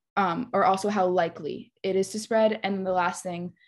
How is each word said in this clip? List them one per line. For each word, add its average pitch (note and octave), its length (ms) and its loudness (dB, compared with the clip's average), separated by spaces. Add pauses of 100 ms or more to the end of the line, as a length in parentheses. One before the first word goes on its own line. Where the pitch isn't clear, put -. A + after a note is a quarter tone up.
(160)
um, E3+ 380 0
or G3 100 4
also F#3+ 260 2
how G3 180 2
likely E3+ 680 -2 (100)
it F#3+ 120 0
is F#3+ 140 0
to G#3+ 100 -8
spread. A3 440 2
And G3 220 -2
the F#3 80 -2
last F3+ 280 0
thing F3 320 -8 (140)